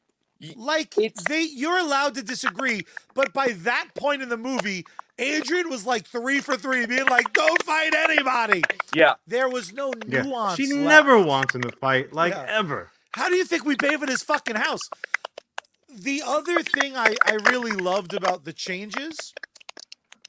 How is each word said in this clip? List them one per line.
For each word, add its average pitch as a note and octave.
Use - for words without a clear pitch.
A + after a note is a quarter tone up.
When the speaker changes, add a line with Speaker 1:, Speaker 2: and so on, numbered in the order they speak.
Speaker 1:
Y-, D#3
Speaker 2:
Like, D4
Speaker 1:
it's -
Speaker 2:
they, D#4
you're D#4+
allowed C#4+
to C4+
disagree, G#3+
but C4+
by C4+
that B3
point C#4
in B3
the A#3
movie, G#3+
Adrian D4+
was, A3
like, A#3
three B3+
for C4
three, B3+
being B3+
like, B3+
"Go D#4
fight D#4
anybody." C4
Speaker 1:
Yeah. D#3
Speaker 2:
There B3
was A#3
no C4+
Speaker 3:
Yeah. -
Speaker 2:
nuance A3+
Speaker 3:
She C#4
Speaker 2:
left. -
Speaker 3:
never D4
wants C3+
him B2
to A#2+
fight, C3
like, E3+
Speaker 2:
Yeah. D3
Speaker 3:
ever. D3
Speaker 2:
How D4
do F4+
you F#4
think D#4
we C#4
pay D4
for D4
this C4
fucking C4+
house? C4
The C4+
other D4+
thing C4+
I, A3
I A3
really A#3+
loved F#3
about F3+
the D#3
changes G#3+